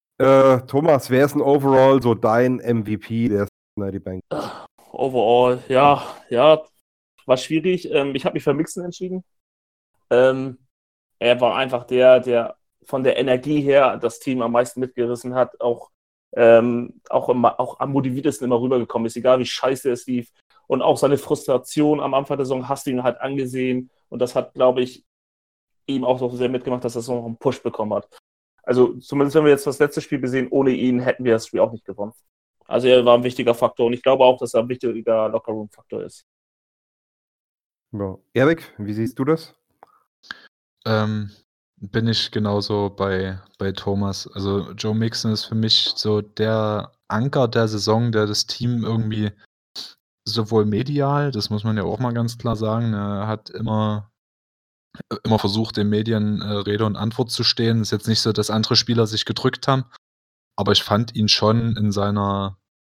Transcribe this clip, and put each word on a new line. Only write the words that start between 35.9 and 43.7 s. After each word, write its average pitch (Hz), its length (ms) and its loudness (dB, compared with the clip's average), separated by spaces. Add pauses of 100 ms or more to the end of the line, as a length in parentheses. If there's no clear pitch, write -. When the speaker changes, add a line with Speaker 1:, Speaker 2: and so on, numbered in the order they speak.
Speaker 2:
ist. - 200 -20 (1700)
Speaker 1:
Ja. 98 260 -8 (160)
Erik, 151 460 0
wie 104 140 -8
siehst 113 260 -4
du 135 60 -4
das? 160 320 -4 (1300)
Speaker 3:
Ähm, 107 460 -2 (460)
bin 113 280 -4
ich - 240 -2
genauso 104 600 -2
bei, 95 500 -4 (180)
bei 98 140 -4